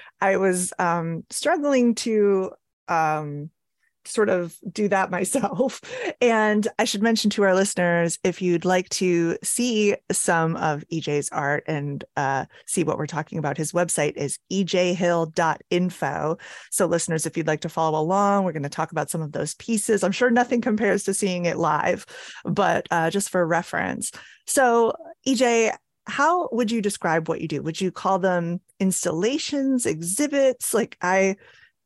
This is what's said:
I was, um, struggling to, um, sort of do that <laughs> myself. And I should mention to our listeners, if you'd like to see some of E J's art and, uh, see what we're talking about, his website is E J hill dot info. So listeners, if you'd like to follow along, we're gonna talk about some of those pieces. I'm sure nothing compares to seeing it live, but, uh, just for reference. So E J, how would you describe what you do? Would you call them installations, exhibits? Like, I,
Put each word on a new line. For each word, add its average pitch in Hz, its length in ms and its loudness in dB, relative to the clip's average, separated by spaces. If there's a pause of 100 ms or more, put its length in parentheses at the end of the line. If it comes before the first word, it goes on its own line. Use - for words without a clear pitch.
(200)
I 196 160 2
was, 185 420 0
um, 170 520 -2
struggling 285 680 2
to, 202 560 2 (360)
um, 156 640 -2 (540)
sort 214 240 0
of 175 280 -2 (160)
do 208 160 0
that 190 220 2
<laughs> 180 80 -4
myself. 208 640 -2 (400)
And 214 460 4 (120)
I 226 60 4
should 208 180 -2
mention 220 280 2
to 202 140 2
our 190 100 6
listeners, 175 680 2
if 180 180 0
you'd 170 220 2
like 185 260 2
to 170 540 2
see 214 500 2 (160)
some 165 460 2
of 156 320 -2
E 165 120 -4
J's 147 300 -2
art 147 380 -2
and, 143 360 -4 (120)
uh, 135 300 0 (200)
see - 160 -2
what 156 160 0
we're 151 80 -4
talking 156 320 -6
about, 147 180 -2
his 151 140 -4
website 160 460 0
is 143 220 -6 (100)
E 190 160 0
J 180 300 2
hill 170 320 2
dot 160 440 -2
info. 160 680 -2 (340)
So - 160 0
listeners, 165 400 0
if 156 100 -6
you'd 160 100 -2
like 156 140 -2
to 170 80 -6
follow 160 320 0
along, 196 440 2
we're 180 80 -2
gonna 147 160 -4
talk 160 220 -4
about 151 200 -4
some 165 120 -4
of 151 100 -8
those 151 220 -4
pieces. 220 480 0
I'm 190 80 2
sure 247 200 2
nothing 240 300 2
compares 214 440 0
to 196 100 -2
seeing 180 300 -2
it 165 140 0
live, 165 460 0 (400)
but, 170 460 0
uh, 165 200 2
just 202 200 -4
for 180 160 2
reference. - 640 -2 (360)
So 233 480 4 (300)
E 262 120 2
J, 233 360 2 (340)
how 339 440 2
would 233 220 0
you 226 100 -2
describe 165 460 0
what 160 120 -2
you 160 60 -6
do? 143 160 -4
Would 160 180 -6
you 185 120 0
call 190 260 0
them 175 420 0 (200)
installations, 240 1040 0
exhibits? 262 880 0
Like, - 260 0
I, 190 360 2 (500)